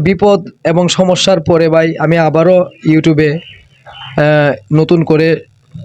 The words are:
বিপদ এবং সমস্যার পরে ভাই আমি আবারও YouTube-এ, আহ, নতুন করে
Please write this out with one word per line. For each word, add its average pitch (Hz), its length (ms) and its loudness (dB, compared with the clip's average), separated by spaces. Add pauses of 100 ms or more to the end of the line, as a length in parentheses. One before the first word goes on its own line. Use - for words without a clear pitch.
বিপদ 190 440 0 (180)
এবং 170 240 0
সমস্যার 180 520 0
পরে 165 300 0
ভাই 165 280 0
আমি 160 200 0
আবারও 165 520 2 (180)
YouTube-এ, 156 460 2
আহ, - 1200 -4 (200)
নতুন 160 300 2
করে 160 420 0 (400)